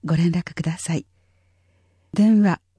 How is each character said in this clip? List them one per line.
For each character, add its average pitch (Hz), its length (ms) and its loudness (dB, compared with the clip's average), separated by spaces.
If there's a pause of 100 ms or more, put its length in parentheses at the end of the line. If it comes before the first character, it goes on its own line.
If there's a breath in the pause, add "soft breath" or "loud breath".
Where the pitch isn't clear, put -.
ご 165 120 0
連 170 140 2
絡 175 240 -6
く - 80 -10
だ 160 160 -6
さ - 160 -8
い。 - 100 -6 (1120)
電 214 260 4
話、 196 200 2 (180)